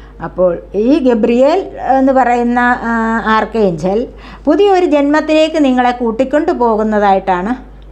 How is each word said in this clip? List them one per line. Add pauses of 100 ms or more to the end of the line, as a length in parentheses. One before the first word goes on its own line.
(240)
അപ്പോൾ (180)
ഈ
ഗബ്രിയേൽ (380)
എന്ന്
പറയുന്ന,
ആ,
ആർക്കേഞ്ചൽ (380)
പുതിയൊരു
ജന്മത്തിലേക്ക്
നിങ്ങളെ
കൂട്ടിക്കൊണ്ടു
പോകുന്നതായിട്ടാണ് (360)